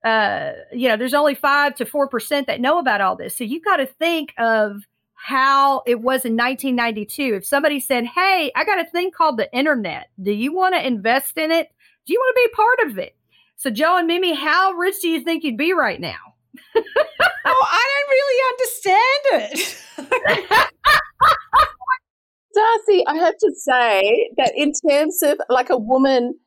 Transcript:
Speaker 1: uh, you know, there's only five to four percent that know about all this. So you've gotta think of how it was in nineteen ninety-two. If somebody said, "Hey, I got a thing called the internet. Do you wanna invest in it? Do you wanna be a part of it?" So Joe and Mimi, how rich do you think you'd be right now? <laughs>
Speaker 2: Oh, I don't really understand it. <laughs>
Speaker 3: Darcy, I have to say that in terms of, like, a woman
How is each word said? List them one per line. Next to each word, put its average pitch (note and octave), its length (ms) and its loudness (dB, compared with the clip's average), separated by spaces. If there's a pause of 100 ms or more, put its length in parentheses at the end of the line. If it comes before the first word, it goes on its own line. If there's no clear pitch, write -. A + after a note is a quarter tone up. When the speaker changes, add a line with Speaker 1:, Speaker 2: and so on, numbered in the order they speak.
Speaker 1:
uh, G3+ 480 0 (200)
you B3 160 -2
know, A3 80 2
there's A#3+ 180 -4
only D4 200 2
five C#4+ 420 0
to B3 80 -6
four C#4 240 -2
percent C#4 380 -4
that - 140 -4
know C#4+ 180 2
about B3 220 0
all F#3 160 0
this. G#3 200 -12
So - 60 -8
you've B3+ 220 -8
gotta E4 220 0
think D#4+ 520 -4
of G#3+ 440 0 (340)
how C4+ 720 2
it A#3+ 160 0
was B3+ 240 0
in A3+ 100 -2
nineteen B3 400 -2
ninety-two. A#3 600 -4
If F#3 100 -8
somebody C#4+ 340 0
said, B3 240 -2
"Hey, F4+ 500 0
I C#4 120 0
got G4+ 120 0
a E4 60 -2
thing F4 260 -4
called D4+ 280 0
the G3+ 180 -2
internet. A#3+ 540 -2 (100)
Do F#3+ 120 -4
you A#3 200 -2
wanna F#4 280 0
invest A#3+ 580 -2
in D#4 120 -2
it? E4 180 0 (360)
Do - 80 -4
you A#4 80 2
wanna B4+ 140 0
be A#4+ 180 2
a - 40 -10
part A#4 340 2
of G3 80 -10
it?" - 180 -10 (400)
So - 140 -6
Joe D#4 260 2
and F4 100 2
Mimi, F4 280 0
how D#4+ 380 0
rich F4+ 280 -2
do F4 80 -2
you D#4+ 140 -2
think D#4+ 200 -2
you'd B3+ 140 -4
be D#4 160 0
right C4 260 0
now? B2+ 360 -12 (400)
<laughs> A4 80 2 (640)
Speaker 2:
Oh, C5 240 2
I A#4 260 2
don't C#5+ 140 -2
really C5 300 2 (100)
understand B4 1000 0
it. E4 260 -8 (180)
<laughs> A#4 720 0 (1800)
Speaker 3:
Darcy, G#4+ 520 4
I D4+ 100 -2
have E4 220 0
to F4 160 2
say A#3 840 2
that B3+ 200 2
in D4 160 0 (160)
terms D4+ 340 2
of, D4+ 160 2 (100)
like, B3+ 220 0
a C4 60 2
woman B3+ 720 0